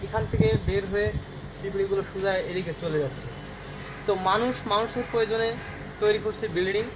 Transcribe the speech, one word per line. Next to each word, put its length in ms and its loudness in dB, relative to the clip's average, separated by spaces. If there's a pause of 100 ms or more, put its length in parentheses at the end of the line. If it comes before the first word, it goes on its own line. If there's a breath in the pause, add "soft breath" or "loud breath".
এখান 260 0
থেকে 160 6 (200)
বের 240 0
হয়ে 180 0 (520)
পিঁপড়েগুলো 400 -2 (120)
সোজা 240 0
এদিকে 440 -2
চলে 220 0
যাচ্ছে। 240 -6 (800)
তো 100 4
মানুষ 400 2 (180)
মানুষের 380 0
প্রয়োজনে 380 2 (500)
তৈরি 260 6
করছে 220 -2
building 360 2 (120)